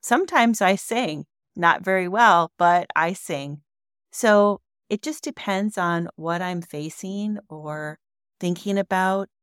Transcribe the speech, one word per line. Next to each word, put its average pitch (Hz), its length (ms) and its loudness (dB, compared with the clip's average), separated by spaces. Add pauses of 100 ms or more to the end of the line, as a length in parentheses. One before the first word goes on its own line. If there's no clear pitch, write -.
Sometimes 247 600 2
I 196 140 4
sing, 185 500 -4 (300)
not 170 280 2
very 190 240 0
well, 185 500 4
but 175 380 4
I 165 180 0
sing. 147 480 -8 (500)
So 208 500 4 (280)
it 208 120 -4
just 311 220 -10
depends 208 540 -4
on 170 380 -2
what 170 260 -4
I'm 180 200 -6
facing 196 800 -8 (100)
or 151 480 -10 (420)
thinking 180 380 -2
about 196 520 -2 (120)